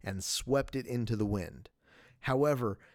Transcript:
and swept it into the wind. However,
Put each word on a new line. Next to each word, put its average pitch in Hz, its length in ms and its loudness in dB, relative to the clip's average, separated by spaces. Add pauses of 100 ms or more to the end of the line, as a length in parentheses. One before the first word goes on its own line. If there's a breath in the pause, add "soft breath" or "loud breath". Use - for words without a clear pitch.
and 98 200 -4
swept - 520 0
it 127 100 -2
into 117 300 0
the 107 100 2
wind. 95 440 -4 (500 soft breath)
However, 131 580 2 (180 soft breath)